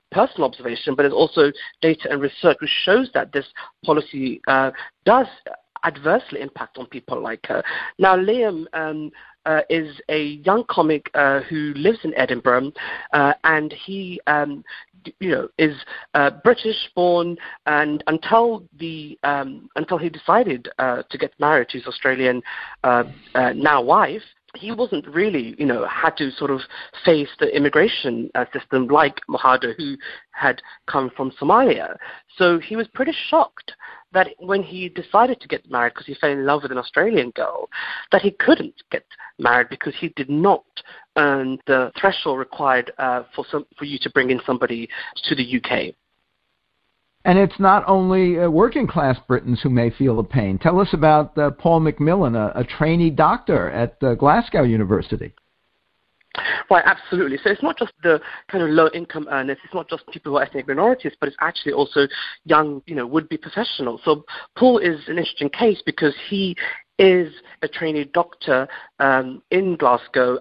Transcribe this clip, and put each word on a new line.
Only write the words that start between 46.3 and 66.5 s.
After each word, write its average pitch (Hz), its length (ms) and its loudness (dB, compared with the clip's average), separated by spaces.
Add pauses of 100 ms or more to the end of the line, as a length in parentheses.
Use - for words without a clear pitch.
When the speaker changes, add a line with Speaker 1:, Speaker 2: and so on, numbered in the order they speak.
Speaker 2:
And 185 120 6
it's 196 220 2
not 196 260 6
only, 185 540 4
uh, 175 80 2
working 220 380 2
class 139 320 0
Britons 123 420 0
who 139 80 0
may 120 220 2
feel 123 260 0
the 110 80 0
pain. 98 320 0
Tell 180 240 2
us 190 140 0
about, 151 420 4
uh, 147 140 2
Paul 165 320 2
McMillan, 151 520 2
a, 107 260 -2
a 123 40 -2
trainee 165 460 2
doctor 151 580 2
at, 113 340 -4
uh, 123 120 2
Glasgow 143 480 2
University. 104 720 0 (1400)
Speaker 1:
Right, 180 160 6
absolutely. 170 520 0
So 202 120 0
it's 202 120 -4
not - 140 -2
just 220 160 -6 (100)
the 160 180 4 (260)
kind 190 160 -2
of 156 80 0
low-income 160 600 0
earners, 165 340 -4
it's - 100 -14
not 165 140 -8
just - 240 -10
people 160 180 -12
who 143 80 2
are 139 60 2
ethnic 135 240 -6
minorities, 185 500 0
but 143 80 -4
it's 139 140 -8
actually - 320 -4
also 143 340 2 (380)
young, 151 420 2
you 165 80 -10
know, 123 120 -4
would-be 151 320 -4
professionals. 127 680 -6
So 156 200 0 (300)
Paul 240 240 6
is 165 300 -2
an 170 100 -6
interesting 147 300 -4
case 214 360 0
because 151 300 0 (140)
he 196 280 -2 (440)